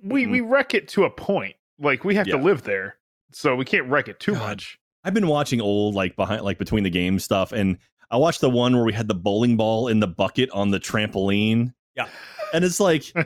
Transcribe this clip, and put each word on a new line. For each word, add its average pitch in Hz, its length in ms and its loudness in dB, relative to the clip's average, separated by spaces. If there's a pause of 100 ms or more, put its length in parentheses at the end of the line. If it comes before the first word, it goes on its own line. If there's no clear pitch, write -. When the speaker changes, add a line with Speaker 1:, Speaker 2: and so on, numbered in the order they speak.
Speaker 1:
we, 254 220 -2
Speaker 2:
mm. 208 60 -4
Speaker 1:
we 254 100 2
wreck 262 340 0
it - 140 -4
to 190 160 2
a - 40 0
point. 117 460 -4 (240)
Like, 143 240 0
we 196 120 0
have 202 120 2
to 185 80 0
Speaker 2:
Yeah. 135 80 0
Speaker 1:
live 165 200 2
there, 98 340 -6 (340)
so 135 240 0
we 131 100 -2
can't 151 220 -2
wreck 131 220 0
it 101 100 -16
too 208 140 -2
Speaker 2:
God. 123 80 -4
Speaker 1:
much. 104 380 -10 (260)
Speaker 2:
I've 185 80 -2
been 196 140 2
watching 143 340 0
old, 104 340 0
like, 95 220 -2
behind, 101 260 -2
like, 98 140 -4
between 104 260 0
the 95 60 0
game 90 300 2
stuff, 95 340 0
and 95 240 0 (340)
I 117 60 0
watched 160 240 2
the 139 80 4
one 123 260 4
where 120 80 4
we 113 80 2
had 110 160 -4
the 107 80 -2
bowling 104 400 2
ball 113 320 0
in 110 140 4
the 104 60 2
bucket 98 420 0
on 101 220 0
the 98 100 0
trampoline. 107 920 0 (220)
Speaker 3:
Yeah. 120 120 -6 (460)
Speaker 2:
And 170 120 2
it's 175 160 -2
like, 165 240 2 (200)